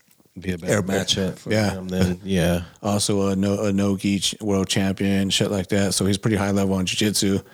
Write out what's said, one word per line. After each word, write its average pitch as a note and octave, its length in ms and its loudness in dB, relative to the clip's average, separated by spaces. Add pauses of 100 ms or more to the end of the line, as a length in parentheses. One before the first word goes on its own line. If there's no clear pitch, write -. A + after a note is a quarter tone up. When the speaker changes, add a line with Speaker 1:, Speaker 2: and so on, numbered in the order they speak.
(380)
Speaker 1:
Be F2+ 140 -4
a F2+ 60 -4
better E2+ 160 -2
Speaker 2:
Airborne. G2 260 0
Speaker 1:
matchup F#2 380 -2
for - 160 -10
Speaker 2:
Yeah. G#2+ 180 2
Speaker 1:
him F#2 160 -8
then. F#2 380 0
Yeah. F2 360 2 (200)
Speaker 2:
Also G2+ 460 0
a G2 100 0
no, G2+ 260 0
a G#2 80 2
no-gi G2 480 0
ch-, - 220 -4
world G2 260 0
champion, G2 640 0
shit G2+ 220 0
like F#2+ 180 -2
that. G2 240 0
So G2 120 0
he's G2 120 2
pretty A2 200 0
high G2+ 140 0
level G2 240 2
on F#2 100 0
jiu-jitsu. G2 540 0 (140)